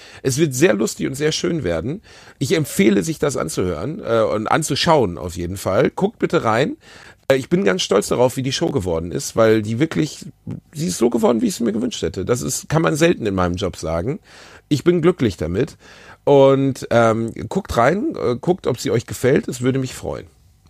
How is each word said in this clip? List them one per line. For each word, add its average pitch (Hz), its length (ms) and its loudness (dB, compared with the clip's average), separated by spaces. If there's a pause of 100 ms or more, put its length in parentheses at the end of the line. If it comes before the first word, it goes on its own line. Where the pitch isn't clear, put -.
(220)
Es 127 140 -2
wird 147 180 2
sehr 180 200 4
lustig 196 320 -2
und 135 80 -4
sehr 151 180 -2
schön 175 320 -4
werden. 87 380 -4 (360)
Ich 143 160 -2
empfehle, 196 500 2
sich 160 140 -6
das 139 200 -2
anzuhören, 104 680 -4
äh, 113 160 2
und 107 280 0
anzuschauen 139 680 2
auf 85 180 -8
jeden 87 220 -6
Fall. 110 340 0
Guckt - 280 -4
bitte 160 260 0
rein. 131 320 0 (520)
Äh, 135 80 4
ich 127 120 -4
bin 185 160 2
ganz 185 160 2
stolz - 280 0
darauf, 123 280 2
wie 135 60 -2
die 127 100 -4
Show - 180 -2
geworden 90 420 -2
ist, - 220 -8
weil 110 280 4
die 113 160 -4
wirklich, - 480 -2 (460)
sie 160 160 -6
ist 175 100 -6
so 233 100 4
geworden, 226 320 2
wie 254 60 0
ich - 80 -2
es - 60 -6
mir 214 120 -2
gewünscht 233 300 -6
hätte. 90 240 -4
Das 123 160 -2
ist, - 260 -8
kann 160 140 0
man 160 140 2
selten 165 280 2
in 98 100 0
meinem 90 200 2
Job 90 220 -4
sagen. 87 440 -4 (480)
Ich 147 160 0
bin 175 160 4
glücklich 147 380 0
damit. 90 400 -4 (460)
Und, 135 680 4
ähm, 113 420 2 (160)
guckt - 300 -4
rein, 196 360 2
äh, 120 220 -2
guckt, 180 300 -2
ob 123 120 -2
sie 113 120 -4
euch 113 160 0
gefällt. 139 420 2
Es 123 140 -8
würde 131 160 0
mich 131 160 -6
freuen. 73 320 -10 (440)